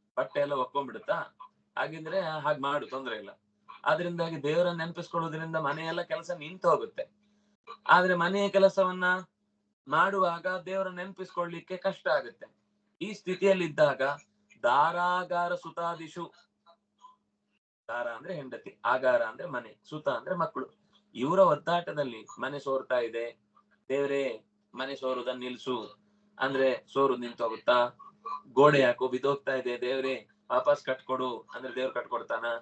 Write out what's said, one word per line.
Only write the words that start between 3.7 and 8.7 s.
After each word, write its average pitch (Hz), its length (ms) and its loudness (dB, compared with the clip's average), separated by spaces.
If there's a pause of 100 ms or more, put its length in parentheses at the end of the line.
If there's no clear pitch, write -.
ಆದ್ರಿಂದಾಗಿ 165 580 0
ದೇವರನ್ನ 170 360 2
ನೆನಪಿಸ್ಕೊಳ್ಳೋದ್ರಿಂದ 165 760 -6
ಮನೆಯೆಲ್ಲ 165 460 -4
ಕೆಲಸ 160 280 -6
ನಿಂತು 170 400 -2
ಹೋಗುತ್ತೆ. - 400 0 (760)
ಆದ್ರೆ 180 280 6
ಮನೆಯ 190 340 2
ಕೆಲಸವನ್ನ 190 560 4 (840)